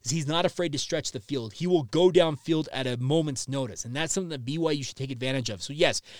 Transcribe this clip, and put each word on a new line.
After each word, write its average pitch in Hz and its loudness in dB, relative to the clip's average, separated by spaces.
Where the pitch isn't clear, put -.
is 120 -4
he's 156 0
not 170 2
afraid 170 0
to 139 -2
stretch - -4
the 123 -8
field. 117 -6
He 165 -4
will 175 4
go 175 6
downfield 160 4
at 131 -4
a 123 -2
moment's 147 0
notice, 131 -4
and 123 -8
that's 156 -2
something 185 -2
that 135 -8
B 151 -2
Y 160 2
U 143 -2
should - -10
take 135 -6
advantage 127 -2
of. 98 -8
So 143 -8
yes, 151 2